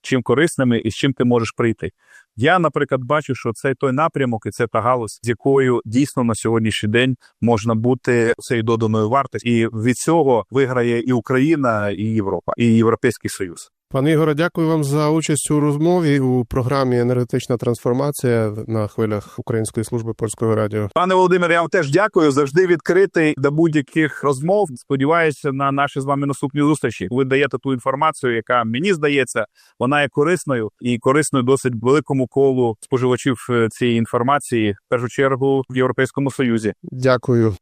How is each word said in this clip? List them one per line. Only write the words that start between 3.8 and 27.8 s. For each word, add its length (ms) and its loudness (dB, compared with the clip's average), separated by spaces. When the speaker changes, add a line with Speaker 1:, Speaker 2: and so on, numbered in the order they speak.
Speaker 1:
напрямок 540 -2
і 40 -4
це 180 -4
та 140 -2
галузь, 420 -2
з 60 -2
якою 560 2
дійсно 380 0
на 120 0
сьогоднішній 540 -2
день 260 2
можна 340 0
бути 640 0
цією 240 -4
доданою 460 0
вартістю. 400 -2
І 180 2
від 300 -2
цього 540 2
виграє 480 0
і 120 -2
Україна, 760 0
і 140 -6
Європа, 540 -2
і 80 0
Європейський 640 2
Союз. 420 -10
Speaker 2:
Пане 220 0
Ігоре, 220 2
дякую 340 -2
вам 160 0
за 260 0
участь 420 0
у 80 2
розмові 600 2
у 260 0
програмі 540 0
"Енергетична 580 -2
трансформація" 960 -2
на 200 -2
хвилях 520 -4
Української 440 -4
служби 300 -6
Польського 420 -2
радіо. 380 -2
Speaker 1:
Пане 220 2
Володимире, 380 4
я 80 2
вам 80 -2
теж 220 0
дякую. 400 4
Завжди 360 2
відкритий 680 2
до 140 0
будь-яких 720 0
розмов. 520 0
Сподіваюся 760 0
на 200 -2
наші 300 -2
з 40 -8
вами 220 -2
наступні 340 -4
зустрічі. 500 0
Ви 140 0
даєте 320 0
ту 160 -4
інформацію, 600 -2